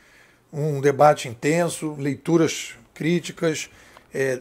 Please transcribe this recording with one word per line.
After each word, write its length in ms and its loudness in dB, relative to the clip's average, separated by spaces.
um 280 -4
debate 480 4
intenso, 720 -2
leituras 760 0
críticas, 800 -2
é, 280 -2